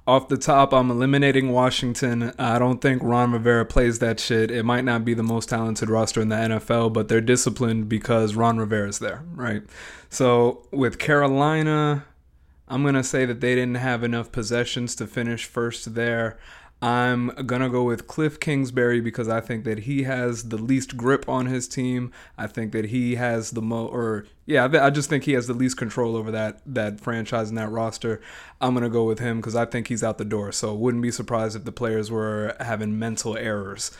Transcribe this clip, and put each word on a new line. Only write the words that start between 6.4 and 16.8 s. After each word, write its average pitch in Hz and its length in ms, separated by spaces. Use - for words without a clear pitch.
F 107 180
L, 117 200
but 110 180
they're 113 140
disciplined 113 680
because 110 480
Ron 113 220
Rivera's 104 420
there, 110 240
right? 110 300
So 120 640
with 135 280
Carolina, 147 1080
I'm 131 140
gonna 139 200
say 131 220
that 120 160
they 123 140
didn't 123 200
have 123 280
enough 117 280
possessions 117 640
to 110 120
finish 117 380
first 117 500
there. 117 420